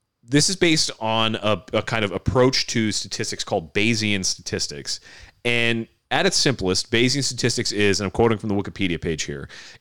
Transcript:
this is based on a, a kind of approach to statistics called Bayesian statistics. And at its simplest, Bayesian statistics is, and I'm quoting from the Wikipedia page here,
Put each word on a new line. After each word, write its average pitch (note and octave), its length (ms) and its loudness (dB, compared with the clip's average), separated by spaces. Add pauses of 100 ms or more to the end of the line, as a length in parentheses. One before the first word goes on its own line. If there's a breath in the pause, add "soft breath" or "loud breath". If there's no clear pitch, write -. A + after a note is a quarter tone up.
(240)
this C#3+ 260 2
is F#3+ 60 -2
based E3 340 2 (100)
on A2 360 2
a, G#2 260 0 (120)
a G#2+ 100 2
kind A2+ 220 0
of F#2 80 -2
approach B2+ 540 2
to A2 260 0
statistics - 500 -6
called F2 300 -4
Bayesian G#2 520 2
statistics. - 760 -6 (420 loud breath)
And A#2 440 0 (240)
at D3+ 140 2
its - 120 2
simplest, F#2 540 0
Bayesian B2+ 320 2
statistics A#2+ 480 -2
is, G2+ 280 2
and G#2 60 -2
I'm F#2 60 -2
quoting A2+ 260 2
from G#2+ 120 -8
the G2+ 60 0
Wikipedia F#2 460 -2
page E2 220 -4
here, C#2+ 260 -10 (320 loud breath)